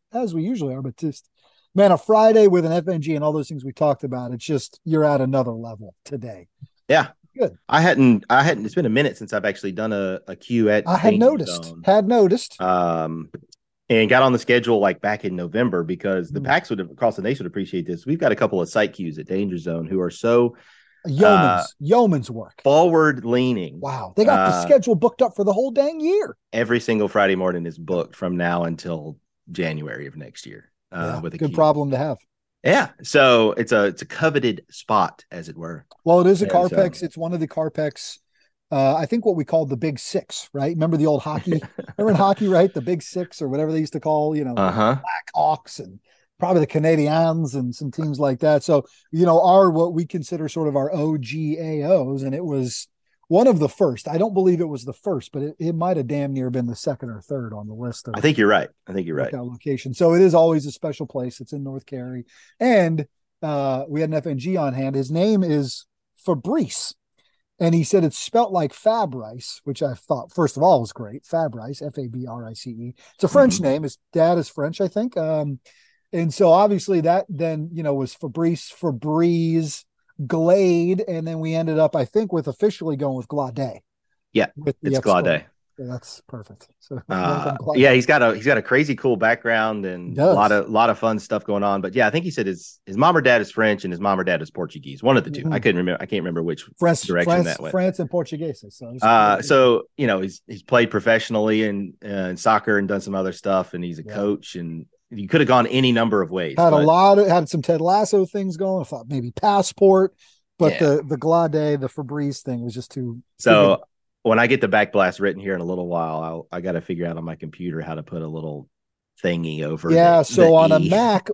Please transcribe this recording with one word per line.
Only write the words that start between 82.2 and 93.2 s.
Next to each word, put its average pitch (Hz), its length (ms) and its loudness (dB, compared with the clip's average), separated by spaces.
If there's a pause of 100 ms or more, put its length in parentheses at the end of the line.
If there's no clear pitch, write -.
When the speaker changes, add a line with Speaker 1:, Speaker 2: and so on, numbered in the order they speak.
Speaker 1:
with 156 160 -2
officially 160 480 -2
going 135 220 -4
with 120 100 -12
Glade. 131 540 -6 (500)
Speaker 2:
Yeah, 107 140 0 (100)
Speaker 1:
With 147 240 -6
the 151 80 -6
Speaker 2:
it's 135 80 2
Speaker 1:
exclamation. 92 280 2
Speaker 2:
Glade. 80 220 0 (320)
Speaker 1:
Yeah, 131 80 -14
that's - 420 -14
perfect. 104 400 -20 (120)
So, - 160 -16
Speaker 2:
Uh, 113 120 -12
Speaker 1:
welcome, 92 560 -2
Glade. 139 160 0
Speaker 2:
yeah, 135 140 8
he's 123 100 4
got 151 180 4
a, 113 120 4
he's 104 100 -8
got 135 140 2
a 101 40 -2
crazy 147 320 0
cool 127 220 0
background 110 720 -2
and 90 240 -10
Speaker 1:
He - 60 -10
does. 160 180 4
Speaker 2:
a - 0 -
lot 104 180 4
of, 104 160 2
lot 113 220 4
of - 80 -2
fun 110 200 0
stuff 104 260 -6
going 101 180 -4
on. 101 180 0
But 92 140 -6
yeah, 120 120 2
I 107 40 0
think 170 160 -2
he 170 40 -6
said 113 160 -4
his, - 380 -10
his 98 140 -10
mom 165 180 4
or 147 60 2